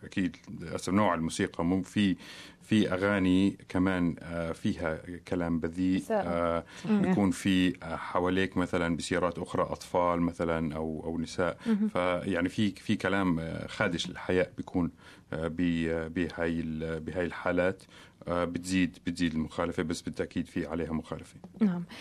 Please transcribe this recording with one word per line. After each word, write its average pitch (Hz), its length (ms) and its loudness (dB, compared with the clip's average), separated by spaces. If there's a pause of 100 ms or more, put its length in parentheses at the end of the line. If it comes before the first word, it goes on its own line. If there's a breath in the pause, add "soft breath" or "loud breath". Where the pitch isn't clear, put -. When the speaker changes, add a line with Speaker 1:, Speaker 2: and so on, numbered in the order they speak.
Speaker 1:
أكيد 90 320 -2 (260)
للأسف 87 320 -4
نوع 101 200 4
الموسيقى. 82 520 0
مم، 92 160 2
في، 98 340 2 (460 loud breath)
في 107 320 4
أغاني 95 640 4 (120)
كمان، 90 500 2
آه، 85 320 -4
فيها 82 480 -2 (280)
كلام 85 320 0
بذيء، 90 380 2
Speaker 2:
نساء. 98 300 0
Speaker 1:
آه، 85 360 0 (200 loud breath)
Speaker 2:
صحيح. 214 180 2
Speaker 1:
بيكون 95 300 4
في، 90 420 2 (100)
آه، 82 120 -6
حواليك 92 640 0
مثلًا 85 400 0
بسيارات 85 420 0
أخرى - 220 -2
أطفال 87 600 0
مثلًا 82 540 0
أو، 80 300 -4
أو 82 140 -4
نساء. 82 380 -2 (100)
Speaker 2:
مهم. 214 200 2
Speaker 1:
فيعني 90 640 0
في، 101 220 2
في - 240 -2
كلام، 95 440 2
آه، 80 280 -6
خادش 90 420 0
للحياء 90 480 0
بيكون، - 340 -2 (420 loud breath)
آه، 80 140 -2
ب-، 82 640 0
بهاي 85 460 0
ال-، 80 400 -4
بهاي 87 260 -2
الحالات، 87 580 0 (440 loud breath)
آه، 87 180 0
بتزيد، 87 600 0
بتزيد 87 280 0
المخالفة، 82 500 -2
بس 85 180 -2
بالتأكيد 80 460 -4
في 82 200 -4
عليها 80 240 -4
مخالفة. 78 440 -6 (260)
Speaker 2:
نعم. 180 220 2 (180 loud breath)